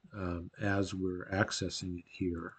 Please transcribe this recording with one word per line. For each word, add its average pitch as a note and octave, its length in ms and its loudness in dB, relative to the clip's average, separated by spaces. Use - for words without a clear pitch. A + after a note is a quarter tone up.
um, F2+ 380 -2
as G2 360 2
we're F#2 340 -2
accessing F#2+ 720 0
it - 80 -14
here. F2 500 -2